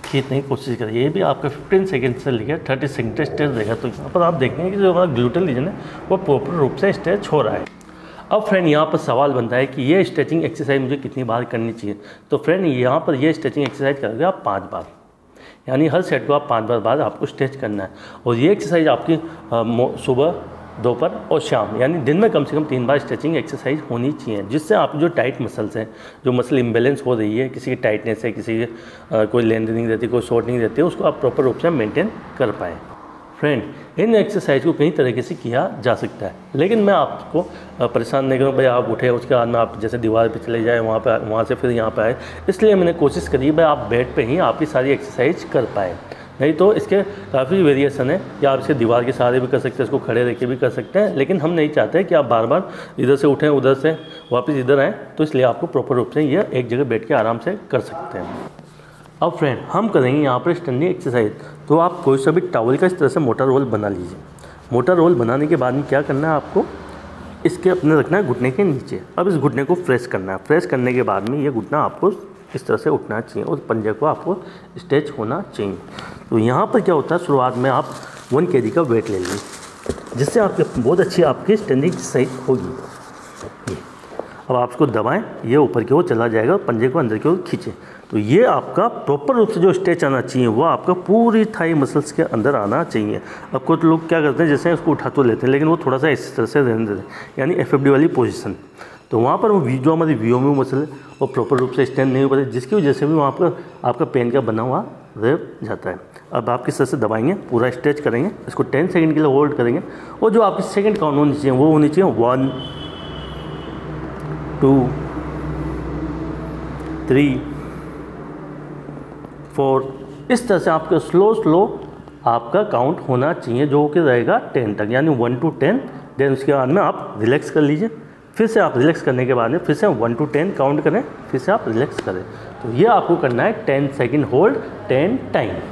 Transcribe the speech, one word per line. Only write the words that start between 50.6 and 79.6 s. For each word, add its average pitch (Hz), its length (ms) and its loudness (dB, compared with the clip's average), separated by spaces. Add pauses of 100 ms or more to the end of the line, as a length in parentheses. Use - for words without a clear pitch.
सकते - 280 -4
हैं, - 180 2
लेकिन 151 240 0
हम 160 100 0
नहीं 156 180 2
चाहते 147 360 2
कि 170 100 0
आप 147 100 4
बार 117 220 2
बार 180 240 0 (280)
इधर 127 180 4
से 151 100 0
उठें, 143 220 4
उधर 135 260 4
से 156 240 0 (340)
वापस 123 180 0
इधर 139 300 2
आएँ, 185 140 2 (240)
तो 156 60 2
इसलिए 131 200 2
आपको 123 220 2
proper 123 300 0
रूप 120 140 0
से 151 120 0
ये 156 320 2
एक 123 140 -2
जगह 123 160 0
बैठ 117 200 -2
के 147 100 0
आराम 117 240 2
से 190 200 -4 (120)
कर 131 100 0
सकते - 380 -10
हैं। - 320 -10 (720)
अब 170 140 0
friend, 139 220 0 (140)
हम 202 160 0
करेंगे 143 340 2
यहाँ 127 160 2
पर 170 160 0
स्टैंडिंग 156 360 -2
exercise। 123 420 0 (360)
तो 151 100 6
आप 175 260 2
कोई 135 140 4
सा 156 120 2
भी 175 100 4
towel 131 360 0
का 180 100 2
इस 180 120 0
तरह 143 100 4
से 165 120 0
मोटा 131 240 2
roll 135 200 4
बना 107 240 -2
लीजिए। 90 280 -6 (560)
मोटा 127 200 2
roll 175 220 6
बनाने 127 320 2
के 160 100 2
बाद 127 180 0
में 143 80 -2
क्या 139 200 0
करना 147 260 -2
है 160 60 2
आपको, 165 300 0 (840)
इसके - 240 2
अपने 156 300 4
रखना 170 180 0
है 202 80 0
घुटने 123 240 0
के 202 140 0
नीचे। 135 380 -2 (160)
अब 175 100 0
इस 165 60 2
घुटने 135 300 0
को 180 100 2
fresh 131 320 0
करना 95 260 -4
है। 92 60 -6
Fresh 175 280 2
करने 127 260 0
के 123 100 2
बाद 101 260 0
में 143 100 -2
ये 143 120 0
घुटना 120 280 -2
आपको 160 340 0 (420)
इस - 120 -8
तरह 110 100 0
से 156 140 -2
उठना 117 300 -2
चाहिए 107 280 -8
और 165 80 -2
पंजे 110 360 -4
को 147 140 -2
आपको 160 300 -2 (420)
स्ट्रेच 147 400 -2
होना 131 260 -4 (120)
चाहिए। 98 220 -6 (520)
तो 117 80 2
यहाँ 127 280 4
पर 208 140 2
क्या 175 140 2
होता 147 200 0
है, 175 100 -2
शुरुआत 127 320 2
में 127 140 2
आप 131 160 0 (460)
वन 160 140 4
केजी 120 240 2
का 160 120 2
वेट 113 280 0
ले 95 80 -2
लीजिए, 92 200 -4 (800)